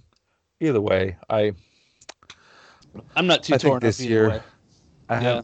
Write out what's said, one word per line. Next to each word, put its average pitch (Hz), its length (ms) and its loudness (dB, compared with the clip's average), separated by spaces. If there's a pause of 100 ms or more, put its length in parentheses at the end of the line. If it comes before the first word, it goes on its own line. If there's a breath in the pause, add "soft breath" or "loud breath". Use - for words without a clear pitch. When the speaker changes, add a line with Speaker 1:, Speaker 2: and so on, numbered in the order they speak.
(600)
Speaker 1:
either 139 200 0
way, 95 360 0 (140)
I 107 220 0 (1600 loud breath)
Speaker 2:
I'm 175 100 0
not 170 160 2
too 151 120 0
Speaker 1:
I 131 40 4
think 147 120 2
Speaker 2:
torn 127 100 0
Speaker 1:
this 113 200 0
Speaker 2:
up 127 40 -6
either 120 60 -2
Speaker 1:
year, 110 180 4
Speaker 2:
way. 110 120 -4 (680 loud breath)
Speaker 1:
I 117 80 -2
have, 117 60 -4
Speaker 2:
Yeah. 120 220 0